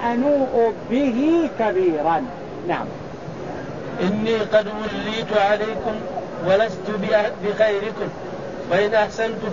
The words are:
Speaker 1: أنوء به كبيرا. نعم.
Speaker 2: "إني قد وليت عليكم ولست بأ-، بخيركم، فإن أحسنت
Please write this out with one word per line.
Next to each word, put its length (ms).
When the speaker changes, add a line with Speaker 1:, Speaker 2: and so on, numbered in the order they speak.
Speaker 1:
أنوء 600
به 580
كبيرا. 680
نعم. 180
Speaker 2:
"إني 340
قد 320
وليت 720
عليكم 580
ولست 400
بأ-، 600
بخيركم، 600
فإن 220
أحسنت 600